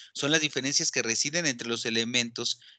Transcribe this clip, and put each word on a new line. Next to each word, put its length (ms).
Son 160
las 100
diferencias 520
que 100
residen 420
entre 220
los 180
elementos 760